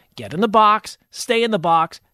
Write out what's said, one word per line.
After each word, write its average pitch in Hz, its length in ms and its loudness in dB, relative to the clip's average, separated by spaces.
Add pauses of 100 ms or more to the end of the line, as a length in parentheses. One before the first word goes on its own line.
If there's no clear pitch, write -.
(160)
Get 104 160 -14
in 165 80 -4
the 226 80 0
box. 214 500 2 (120)
Stay 226 320 -4
in 233 80 -2
the 208 80 0
box. 165 420 0 (140)